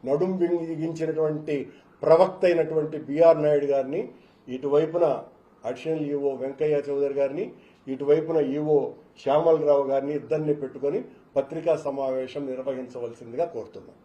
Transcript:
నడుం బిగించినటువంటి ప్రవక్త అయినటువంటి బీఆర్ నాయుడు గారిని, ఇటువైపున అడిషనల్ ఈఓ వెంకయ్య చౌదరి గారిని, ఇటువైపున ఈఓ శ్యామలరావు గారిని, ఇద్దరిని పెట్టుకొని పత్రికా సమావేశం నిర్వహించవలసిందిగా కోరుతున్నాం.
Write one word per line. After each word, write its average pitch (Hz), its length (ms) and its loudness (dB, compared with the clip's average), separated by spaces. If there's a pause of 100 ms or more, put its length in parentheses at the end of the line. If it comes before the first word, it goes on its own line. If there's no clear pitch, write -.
నడుం 156 320 0
బిగించినటువంటి 160 1160 -2 (480)
ప్రవక్త 175 420 6
అయినటువంటి 156 520 0
బీఆర్ 151 460 4
నాయుడు 147 220 4
గారిని, 139 360 0 (460)
ఇటువైపున 147 580 0 (600)
అడిషనల్ 156 460 -4
ఈఓ 139 300 -2
వెంకయ్య 143 340 0 (140)
చౌదరి 139 240 0
గారిని, 139 320 -2 (420)
ఇటువైపున 151 500 2 (200)
ఈఓ 151 200 2 (440)
శ్యామలరావు 147 640 4
గారిని, 135 300 -2
ఇద్దరిని 151 400 -2
పెట్టుకొని 139 480 -4 (340)
పత్రికా 156 400 -2
సమావేశం 135 760 -6
నిర్వహించవలసిందిగా 127 920 -8
కోరుతున్నాం. - 600 -14